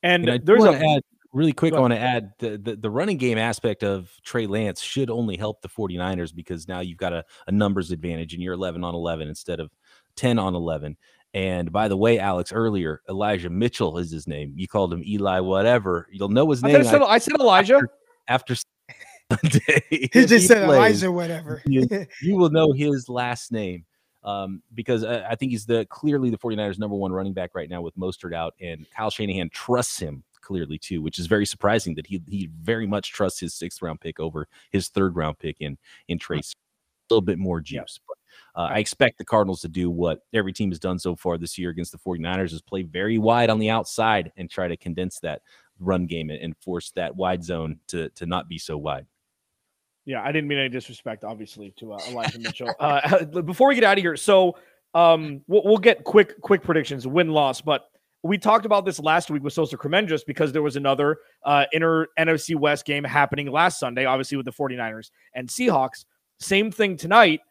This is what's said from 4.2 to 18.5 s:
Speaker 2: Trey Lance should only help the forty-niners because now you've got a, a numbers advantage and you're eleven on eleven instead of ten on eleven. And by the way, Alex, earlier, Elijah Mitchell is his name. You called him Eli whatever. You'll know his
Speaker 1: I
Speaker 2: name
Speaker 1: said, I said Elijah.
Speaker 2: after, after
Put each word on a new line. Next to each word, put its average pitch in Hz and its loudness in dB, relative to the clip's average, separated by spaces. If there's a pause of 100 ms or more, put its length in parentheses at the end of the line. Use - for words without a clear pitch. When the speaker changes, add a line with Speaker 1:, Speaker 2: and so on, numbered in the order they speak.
Speaker 2:
Trey 117 -4
Lance 101 -2
should 131 -4
only 113 -4
help 107 -6
the - -16
forty-niners 90 -6
because 85 -12
now 92 -8
you've 90 -10
got 90 -4
a, 82 -8 (200)
a 92 -4
numbers 98 0
advantage 82 -8
and 87 -10
you're 90 -6
eleven 90 -6
on 87 -6
eleven 82 -6
instead 80 -10
of 78 -10 (460)
ten 120 0
on 95 -2
eleven. 78 -6 (380)
And 92 -4
by 104 0
the 98 0
way, 113 4
Alex, 95 -2
earlier, 98 -2
Elijah 95 -4
Mitchell 92 -2
is 87 -6
his 80 -10
name. 73 -10
You 92 -8
called 92 -2
him 85 -8
Eli 98 0
whatever. 95 0
You'll 98 -4
know 131 4
his 123 -2
Speaker 1:
I - 2
Speaker 2:
name 285 8
Speaker 1:
said, 294 6
I 214 6
said - -2
Elijah. 202 6
Speaker 2:
after, 277 6 (380)
after 127 0